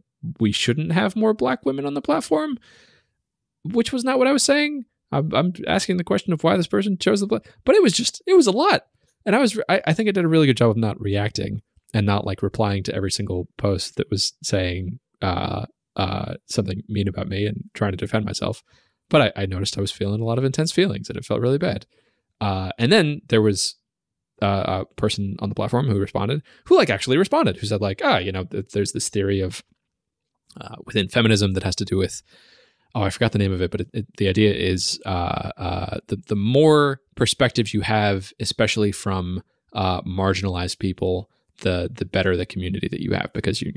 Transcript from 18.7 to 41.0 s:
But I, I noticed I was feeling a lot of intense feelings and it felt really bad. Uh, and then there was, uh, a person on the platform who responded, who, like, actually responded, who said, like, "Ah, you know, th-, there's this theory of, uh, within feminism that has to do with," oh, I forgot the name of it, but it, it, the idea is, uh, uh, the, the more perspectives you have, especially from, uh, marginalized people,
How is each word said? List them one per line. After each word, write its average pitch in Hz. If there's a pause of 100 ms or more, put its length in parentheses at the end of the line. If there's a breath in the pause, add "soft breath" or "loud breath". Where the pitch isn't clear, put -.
But 131
I, 101
I 98
noticed 92
I -
was 98
feeling 101
a 113
lot 117
of 131
intense 156
feelings -
and 123
it 127
felt 113
really 131
bad. 170 (540)
Uh, 95
and 120
then 156
there 113
was, 104 (640)
uh, 98
a -
person 101
on 104
the 101
platform 120
who 101
responded, 110 (220 soft breath)
who, 359
like, 208
actually 127
responded, 233
who 107
said, 107
like, 98
"Ah, 269
you 92
know, 92
th-, 98
there's 101
this -
theory 98
of, 92 (960)
uh, 110 (100)
within 98
feminism 107
that 92
has 90
to 104
do 95
with," - (760 soft breath)
oh, 110
I 98
forgot 113
the -
name 98
of 90
it, 87
but 104
it, -
it, 110 (100)
the 104
idea 104
is, 92
uh, 90
uh, 90 (100)
the, 104 (100)
the 107
more 139 (140)
perspectives 120
you 104
have, 104
especially 107
from, 95 (280)
uh, 92
marginalized 92
people, 92 (300)